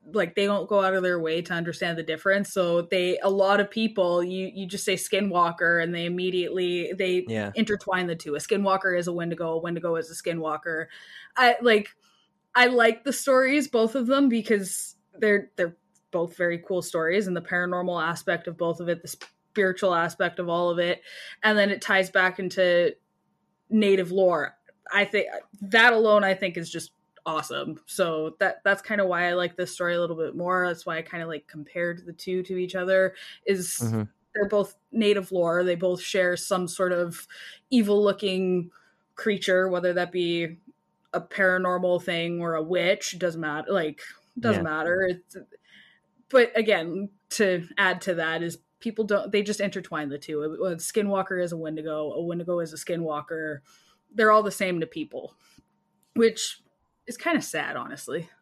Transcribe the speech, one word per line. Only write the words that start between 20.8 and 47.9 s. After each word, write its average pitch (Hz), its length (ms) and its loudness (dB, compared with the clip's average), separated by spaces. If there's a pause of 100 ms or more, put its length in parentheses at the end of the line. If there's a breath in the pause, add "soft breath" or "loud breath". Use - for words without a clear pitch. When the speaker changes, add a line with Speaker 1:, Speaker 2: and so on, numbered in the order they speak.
Speaker 1:
it, 175 220 0 (420 loud breath)
and 214 140 4
then 202 120 4
it 196 120 -2
ties 190 300 2
back 185 280 2
into 175 560 2 (720)
native 196 420 4
lore. 180 460 2 (360)
I 196 120 4
think 202 220 0 (340)
that 226 320 6
alone, 214 300 6
I 190 100 2
think, 185 240 -4
is 165 140 -8
just 165 200 -10 (340)
awesome. 151 600 -6
So 160 540 -2
that, 190 260 -2
that's 196 160 2
kinda 208 240 0
why 175 240 0
I 175 40 0
like 175 220 -2
this 180 180 -4
story 175 220 -2
a 175 60 2
little 170 160 -2
bit 160 180 -4
more. 180 320 0
That's 170 180 -6
why 165 120 -6
I 165 60 -6
kinda, 165 240 -10
like, 156 200 -10
compared 175 580 -6
the 170 80 -14
two 185 300 -4
to 185 140 -6
each 180 180 -6
other, 190 400 2 (300 loud breath)
is 185 360 -2
Speaker 2:
Mm-hmm. 113 220 0 (320)
Speaker 1:
they're 202 140 0
both 208 260 0 (160)
native 208 400 0
lore. 175 320 2
They 180 120 2
both 180 260 -2
share 180 340 0
some 180 320 -2
sort 180 240 -2
of 175 360 -4 (420 loud breath)
evil 208 340 4
looking 185 680 0 (440 soft breath)
creature, 190 540 0
whether 180 240 0
that 175 180 -2
be 170 460 -2 (560)
a - 80 -2
paranormal 180 840 2
thing 170 380 -4
or 170 140 -2
a 156 80 -2
witch, 180 560 0
doesn't 170 220 -2
matter. 156 300 -6
Like, 160 300 -2 (380)
doesn't 214 240 2
Speaker 2:
Yeah. 165 60 -2
Speaker 1:
matter. 165 400 0
It's, 180 280 -8 (920 soft breath)
but 240 280 6
again, 196 520 0 (220)
to 180 360 2 (100)
add 185 260 2